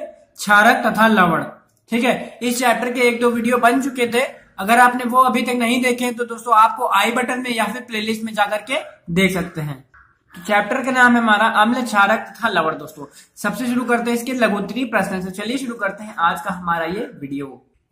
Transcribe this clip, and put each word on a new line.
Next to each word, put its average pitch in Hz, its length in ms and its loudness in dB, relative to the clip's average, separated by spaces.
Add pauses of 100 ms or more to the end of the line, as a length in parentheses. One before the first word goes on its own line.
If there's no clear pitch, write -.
(380)
क्षारक 226 500 4
तथा 220 200 4
लवण। 175 360 4 (460)
ठीक 240 140 0
है, - 380 -2
इस 240 180 -2
chapter 247 320 0
के 254 100 -2
एक 233 200 2
दो 240 80 4
video 233 280 0
बन 240 240 4
चुके 247 260 -4
थे, 233 140 0 (380)
अगर 220 200 2
आपने 247 240 4
वो 240 140 0
अभी 254 240 4
तक 247 120 -4
नहीं 247 300 0
देखे 247 220 -2
हैं 247 100 -6
तो 240 100 -6
दोस्तों 226 300 -4
आपको 226 320 4
I 208 240 2
button 247 280 -2
में 254 120 -6
या 226 140 0
फिर 233 160 -6
playlist 220 420 -6
में 220 100 -8
जाकर 208 240 0
के 254 180 -6 (340)
देख 185 240 2
सकते 175 280 -6
हैं। 143 320 -12 (420)
तो - 60 -20
Chapter 208 420 -2
का 254 80 -2
नाम 247 240 6
है 240 60 2
हमारा 220 260 2
अम्ल, 226 340 2
क्षारक 214 380 2
तथा - 300 -6
लवण। 160 280 0
दोस्तों, 143 280 -16 (300)
सबसे 214 320 -6
शुरू 247 160 -2
करते 233 280 0
हैं 240 60 0
इसके 254 160 -6
लघुत्तरीय 226 520 -2
प्रश्न 190 360 -2
से। 185 100 -8
चलिए 214 260 -6
शुरू 240 180 -8
करते 196 280 -6
हैं 214 120 -16
आज 175 260 -2
का 196 100 -6
हमारा 175 340 -4
ये 220 260 -6 (100)
वीडियो। 139 440 -10 (260)